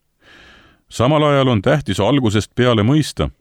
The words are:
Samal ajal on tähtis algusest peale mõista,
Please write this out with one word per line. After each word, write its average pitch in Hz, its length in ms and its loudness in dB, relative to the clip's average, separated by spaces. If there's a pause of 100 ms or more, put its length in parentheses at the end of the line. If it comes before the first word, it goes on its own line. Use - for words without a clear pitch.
(920)
Samal 147 300 0
ajal 139 260 2
on 110 140 0
tähtis 135 380 -2
algusest 110 540 0
peale 120 300 2
mõista, 131 460 -2 (100)